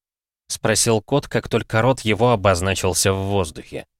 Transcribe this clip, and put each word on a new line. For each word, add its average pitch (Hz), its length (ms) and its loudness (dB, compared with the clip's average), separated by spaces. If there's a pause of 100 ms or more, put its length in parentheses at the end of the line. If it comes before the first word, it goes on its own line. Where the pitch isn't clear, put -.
(460)
спросил 110 540 0
кот, - 260 -2
как - 220 -4
только 113 320 -2
рот 131 200 0
его 110 320 2
обозначился 95 800 2
в - 20 0
воздухе. 98 680 -4 (140)